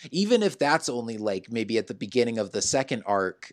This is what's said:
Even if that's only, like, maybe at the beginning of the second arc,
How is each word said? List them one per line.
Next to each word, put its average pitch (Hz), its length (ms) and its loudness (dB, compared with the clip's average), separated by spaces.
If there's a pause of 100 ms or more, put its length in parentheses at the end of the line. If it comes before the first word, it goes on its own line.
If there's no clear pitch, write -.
(120)
Even 208 320 2
if - 160 0
that's 147 280 2
only, 117 300 -6
like, 104 340 -4
maybe 113 280 0
at 107 80 -2
the 107 80 -8
beginning 113 420 2
of 101 140 -2
the 104 100 -2
second 135 460 0
arc, 95 460 0